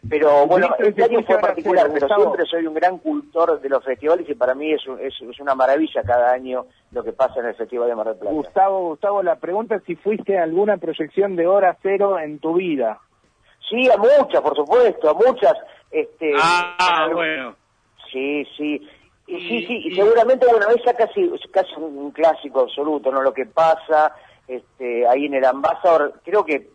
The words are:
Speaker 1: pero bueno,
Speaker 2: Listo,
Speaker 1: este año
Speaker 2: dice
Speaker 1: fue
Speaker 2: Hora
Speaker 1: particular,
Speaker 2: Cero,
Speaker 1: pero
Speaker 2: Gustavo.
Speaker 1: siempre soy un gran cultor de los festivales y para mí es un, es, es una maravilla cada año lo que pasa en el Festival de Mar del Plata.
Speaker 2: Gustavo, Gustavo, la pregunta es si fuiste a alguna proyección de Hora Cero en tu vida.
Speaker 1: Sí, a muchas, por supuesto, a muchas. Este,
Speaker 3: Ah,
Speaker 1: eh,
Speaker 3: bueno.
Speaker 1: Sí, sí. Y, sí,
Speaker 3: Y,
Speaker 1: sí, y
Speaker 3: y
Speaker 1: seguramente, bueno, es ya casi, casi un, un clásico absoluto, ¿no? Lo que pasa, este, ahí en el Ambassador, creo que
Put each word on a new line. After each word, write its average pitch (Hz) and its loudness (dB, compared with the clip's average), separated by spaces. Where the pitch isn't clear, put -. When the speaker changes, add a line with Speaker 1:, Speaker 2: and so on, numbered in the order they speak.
Speaker 1:
pero 147 4
bueno, 180 4
Speaker 2:
Listo, - 0
Speaker 1:
este 208 2
año 233 2
Speaker 2:
dice 220 0
Speaker 1:
fue 190 4
Speaker 2:
Hora 208 2
Speaker 1:
particular, 180 2
Speaker 2:
Cero, 151 -2
Speaker 1:
pero 143 0
Speaker 2:
Gustavo. 208 4
Speaker 1:
siempre 170 0
soy 165 -4
un 156 -8
gran 175 0
cultor 160 -2
de 135 -8
los 135 0
festivales 151 -2
y 143 -4
para 127 0
mí 151 -4
es 147 -4
un, 127 -12
es, 131 -8
es 120 -18
una 143 -2
maravilla 131 0
cada 120 2
año 127 -4
lo 117 -6
que 110 -6
pasa 131 -2
en 120 -4
el 104 -6
Festival 120 -4
de 117 -2
Mar 107 -4
del 110 -6
Plata. 104 -6
Speaker 2:
Gustavo, 190 0
Gustavo, 202 -2
la 165 0
pregunta 202 -6
es 180 -8
si 170 -8
fuiste 196 -4
a 170 0
alguna 190 0
proyección 170 -4
de 170 0
Hora 190 2
Cero 196 0
en 151 -10
tu 160 -4
vida. 139 -2
Speaker 1:
Sí, 254 0
a 208 6
muchas, 233 4
por 143 -2
supuesto, 170 2
a 151 2
muchas. 202 4
Este, 151 -4
Speaker 3:
Ah, 175 0
Speaker 1:
eh, 170 -2
Speaker 3:
bueno. 156 -6
Speaker 1:
Sí, 143 -4
sí. 151 -6
Y, 349 -10
sí, 175 -6
Speaker 3:
Y, 175 -6
Speaker 1:
sí, 220 -8
y - -6
Speaker 3:
y 180 -8
Speaker 1:
seguramente, 233 4
bueno, 214 4
es 233 2
ya 240 2
casi, 208 0
casi 185 -2
un, 160 -10
un 143 -10
clásico 147 0
absoluto, 143 -2
¿no? 135 -2
Lo 135 0
que 131 -6
pasa, 156 0
este, 120 -6
ahí 139 2
en 143 -4
el 131 2
Ambassador, 147 2
creo 196 0
que 147 -4